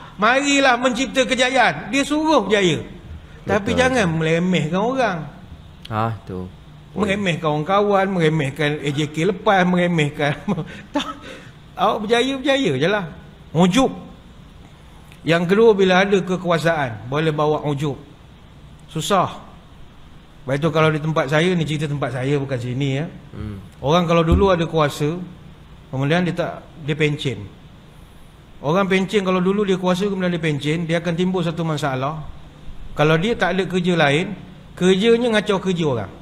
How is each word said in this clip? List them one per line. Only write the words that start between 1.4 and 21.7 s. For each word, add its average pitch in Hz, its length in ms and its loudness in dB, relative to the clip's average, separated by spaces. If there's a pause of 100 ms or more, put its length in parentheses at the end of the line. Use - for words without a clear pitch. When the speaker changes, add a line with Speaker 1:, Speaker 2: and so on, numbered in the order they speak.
Speaker 1:
Dia 277 80 2
suruh 294 480 0
berjaya. 185 320 2 (640)
Tapi 208 320 0
Speaker 2:
Betul, - 80 2
Speaker 1:
jangan 254 240 2
Speaker 2:
betul. 160 80 -2
Speaker 1:
meremehkan 165 640 0
orang. 233 360 -2 (760)
Speaker 2:
Ah, 110 320 -2
tu. 92 240 -8 (480)
Speaker 1:
Meremehkan 190 480 -2
kawan-kawan, 190 640 2
meremehkan 156 720 0
A 147 80 -2
J 147 240 -2
K 160 160 0
lepas, 196 400 2
meremehkan. 160 640 2 (320)
<laughs> - 320 -18
Tak. 277 120 -4 (680)
Awak 208 280 0
berjaya, 240 360 2
berjaya 269 300 2 (100)
je 165 80 2
lah. 202 160 0 (480)
Ujub. 185 400 4 (1300)
Yang 170 220 2 (100)
kedua, 220 240 6
bila 185 240 4
ada 202 160 2
kekuasaan, 165 880 0
boleh 151 240 0
bawa 151 400 0
ujub. 143 280 -4 (960)
Susah. 160 480 0 (1040)
Baik 139 160 0
tu 165 80 2
kalau 156 240 4
di 151 80 -4
tempat 151 320 -2
saya, 160 240 2
ni 160 80 0
cerita 151 240 -4